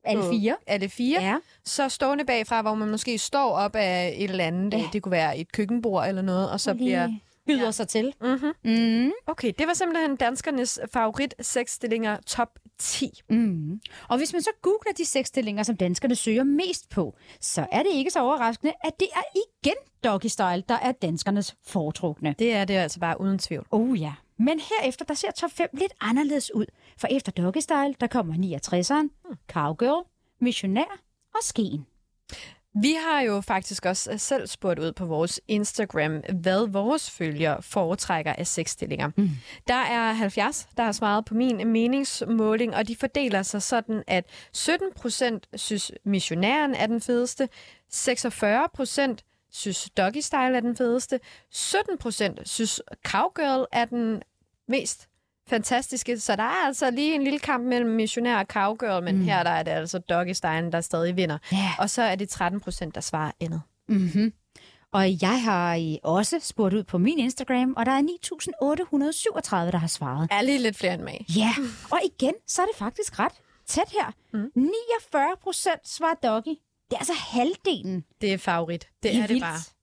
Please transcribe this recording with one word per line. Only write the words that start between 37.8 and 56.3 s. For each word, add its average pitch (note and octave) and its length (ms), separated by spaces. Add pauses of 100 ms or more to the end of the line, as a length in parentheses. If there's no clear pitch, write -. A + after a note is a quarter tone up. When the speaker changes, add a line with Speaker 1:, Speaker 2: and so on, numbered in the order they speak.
Speaker 2:
af - 140
sexstillinger. D3+ 680
Speaker 1:
Mm. G3+ 140 (380)
Speaker 2:
Der B3 60
er A#3 380
halvfjerds, A3 640
der A#3+ 80
har G#3+ 80
svaret G#3 320
på A3 100
min A3+ 340
meningsmåling, A3+ 1080
og G#3+ 140
de A#3 80
fordeler B3+ 460
sig G3 200
sådan, A3 440
at F3+ 180 (280)
sytten F4+ 440
procent A#3 600
synes, - 360 (120)
missionæren G3+ 720
er G#3+ 120
den A3+ 140
fedeste, B3 480 (420)
seksogfyrre A#3+ 840
procent C4 500 (260)
synes, - 460
doggy G#3 240
style C4 360
er B3 40
den A#3 160
fedeste, B3 440 (300)
sytten G4 480
procent - 500
synes, - 320 (260)
cowgirl C4+ 640
er A#3 120
den A#3 380 (460)
mest - 400 (380)
fantastiske. A#3+ 760
Så G#3 160